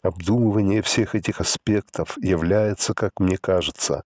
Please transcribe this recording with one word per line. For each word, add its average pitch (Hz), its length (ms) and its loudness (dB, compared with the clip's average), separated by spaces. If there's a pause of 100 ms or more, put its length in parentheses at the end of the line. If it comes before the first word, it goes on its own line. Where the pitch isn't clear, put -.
Обдумывание 101 800 2
всех - 320 0
этих 104 260 -2
аспектов - 760 -2
является, 95 760 0
как - 240 -4
мне 92 180 2
кажется - 680 -2